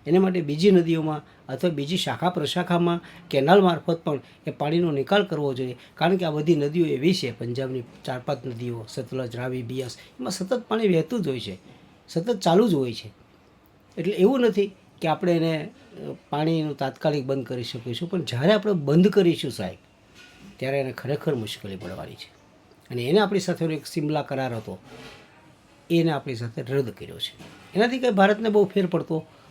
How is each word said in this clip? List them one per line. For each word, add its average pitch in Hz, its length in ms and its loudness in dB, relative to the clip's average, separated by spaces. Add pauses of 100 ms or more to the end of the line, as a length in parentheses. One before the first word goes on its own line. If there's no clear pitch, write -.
એના 170 120 6
માટે 185 220 2
બીજી 156 300 4
નદીઓમાં 160 760 2
અથવા 131 220 -2
બીજી 151 280 -2
શાખા 160 320 -2
પ્રશાખામાં 175 720 0 (280)
કેનાલ 156 320 6
મારફત 165 420 2
પણ 147 180 -2 (260)
એ 147 40 -4
પાણીનો 160 400 0
નિકાલ 147 320 2
કરવો 147 300 -2
જોઈએ. 127 240 -6 (180)
કારણ 175 220 2
કે 180 80 -2
આ 160 60 -2
બધી 151 240 2
નદીઓ 151 300 2
એવી 151 280 2
છે, 123 180 -2
પંજાબની 123 520 -6 (220)
ચાર 127 200 -6
પાંચ 139 200 -4
નદીઓ, 120 440 -8
સતલજ, 127 460 -8
રાવી, 127 260 -6
બિયાસ, 123 360 -8 (220)
એમાં 247 120 -6
સતત 226 360 -4
પાણી 220 200 0
વહેતું 180 340 2
જ 156 60 -4
હોય 131 120 -4
છે, 101 180 -10 (520)
સતત 196 300 -2
ચાલુ 196 300 6
જ 175 40 2
હોય 127 200 0
છે. 110 180 -14 (880)
એટલે 170 160 -2
એવું 214 260 4
નથી 202 320 2 (300)
કે 170 60 -2
આપણે 160 240 2
એને, 165 320 0
અ, 214 80 -12 (580)
પાણીનું 151 480 0
તાત્કાલિક 139 480 -2
બંધ 135 200 -2
કરી 123 180 -6
શકીશું, 123 460 -8
પણ 180 120 -2
જ્યારે 135 320 2
આપણે 208 200 0
બંધ 160 340 6
કરીશું 170 440 2
સાહેબ, 95 260 -8 (800)
ત્યારે 135 220 -2
એને 127 120 -2
ખરેખર 143 440 -2
મુશ્કેલી 104 400 -8
પડવાની 87 400 -12
છે. - 280 -20 (460)
અને 120 140 -6
એને 156 160 4
આપણી 202 200 2
સાથે 175 260 -2
એક 156 200 -4
સિમલા 151 360 -2
કરાર 131 320 -4
હતો, 113 240 -8 (1120)
એને 165 220 4
આપણી 139 240 -4
સાથે 113 260 -8
રદ 127 280 -2
કર્યો 85 300 -14
છે. - 140 -8 (420)
એનાથી 240 240 2
કંઈ 247 100 0
ભારતને 208 400 4
બહુ 208 160 4
ફેર 190 220 0
પડતો 160 380 -4 (260)